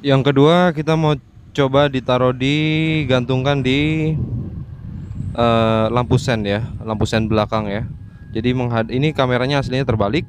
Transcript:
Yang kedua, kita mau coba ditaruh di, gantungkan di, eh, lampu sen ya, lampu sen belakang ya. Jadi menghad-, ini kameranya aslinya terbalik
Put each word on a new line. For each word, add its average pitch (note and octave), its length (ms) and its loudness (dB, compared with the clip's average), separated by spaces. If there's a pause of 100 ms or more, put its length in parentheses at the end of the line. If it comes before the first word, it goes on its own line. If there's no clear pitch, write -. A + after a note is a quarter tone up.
Yang C3+ 320 2
kedua, E3 400 6
kita D#3 240 0
mau D#3 160 2 (400)
coba C#3 400 2
ditaruh B2+ 400 2
di, C3 240 0 (480)
gantungkan C3 560 0
di, D#3 560 0 (1200)
eh, A2+ 560 2
lampu B2 240 0
sen B2 320 0
ya, G#2 160 0 (160)
lampu G#2+ 240 -2
sen A2 240 0
belakang G#2+ 400 0
ya. G#2 160 -4 (480)
Jadi B2 240 0
menghad-, A#2+ 320 0
ini C#3 240 0
kameranya C3 480 0
aslinya B2+ 240 -2
terbalik A2+ 440 0